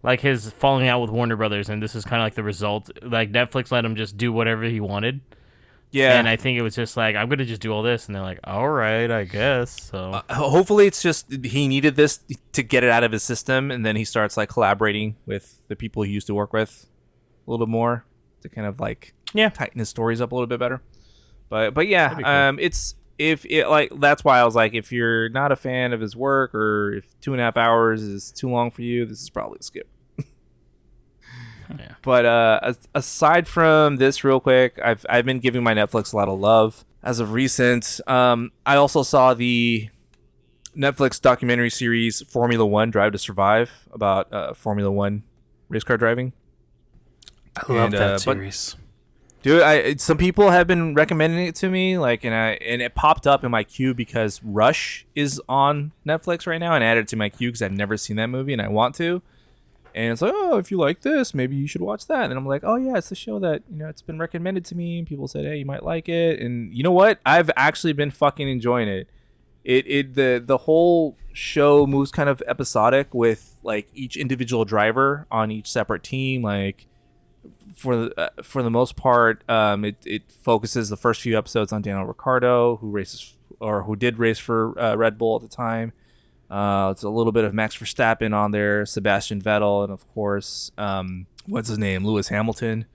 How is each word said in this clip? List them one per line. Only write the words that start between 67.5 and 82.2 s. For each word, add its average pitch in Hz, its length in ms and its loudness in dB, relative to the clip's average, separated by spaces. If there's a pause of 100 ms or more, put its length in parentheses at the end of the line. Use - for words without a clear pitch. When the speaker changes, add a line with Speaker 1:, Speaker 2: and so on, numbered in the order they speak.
Speaker 2:
actually 151 380 0
been 147 160 -2
fucking 143 380 0
enjoying 120 400 0
it. 95 200 -6 (560)
It, 131 220 2
it, 139 280 -2
the, 127 300 2
the 127 140 2
whole 165 580 2 (160)
show 147 540 4
moves 139 240 0
kind 143 180 -2
of 135 180 -2
episodic 127 680 0
with, 117 480 0
like, 107 320 -6
each 131 240 -12
individual 123 480 -2
driver 120 640 0
on 110 200 -2
each 107 200 -10
separate 107 320 -4
team, 131 400 -6
like, 101 440 -4 (880)
for 127 220 -2
the, 113 240 -4
uh, - 220 -8
for 131 200 -6
the 117 80 0
most 120 260 0
part, 120 540 2
um, 107 340 2
it, 104 200 -6
it - 260 -10
focuses 113 580 -2
the 104 80 -6
first 113 240 -2
few 117 160 -2
episodes 107 360 -4
on 107 100 -6
Daniel 98 240 -6
Ricciardo, 123 680 0